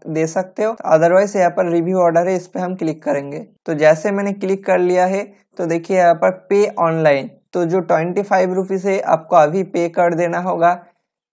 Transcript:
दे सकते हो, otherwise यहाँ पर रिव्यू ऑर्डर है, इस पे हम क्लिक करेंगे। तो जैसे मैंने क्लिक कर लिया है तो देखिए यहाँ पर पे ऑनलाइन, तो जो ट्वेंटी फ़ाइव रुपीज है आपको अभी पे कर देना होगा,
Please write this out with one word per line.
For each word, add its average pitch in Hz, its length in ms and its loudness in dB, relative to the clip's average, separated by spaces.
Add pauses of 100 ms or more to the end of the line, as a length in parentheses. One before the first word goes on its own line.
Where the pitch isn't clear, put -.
दे 160 200 -2
सकते 185 360 -6
हो, 220 80 0 (160)
otherwise 185 480 4
यहाँ 180 140 4
पर 175 220 -2
रिव्यू 170 280 0
ऑर्डर 170 280 2
है, 190 80 0
इस 175 120 -6
पे - 120 -10
हम 185 160 -4
क्लिक 160 280 -6
करेंगे। 143 360 -6 (260)
तो 170 80 -4
जैसे 156 380 2
मैंने 202 220 -2
क्लिक 190 320 -4
कर 185 140 2
लिया 180 260 2
है 196 180 -2 (360)
तो 175 60 -4
देखिए 170 320 -2
यहाँ 175 160 4
पर 185 180 0 (180)
पे 202 140 4 (160)
ऑनलाइन, 156 500 2 (240)
तो 175 120 0
जो 180 160 0
ट्वेंटी 175 420 -2
फ़ाइव 185 300 0
रुपीज 190 340 -4
है 196 120 0 (100)
आपको 160 260 0
अभी 160 300 4
पे 170 240 -2
कर 175 260 0
देना 170 260 -2
होगा, 175 320 0 (600)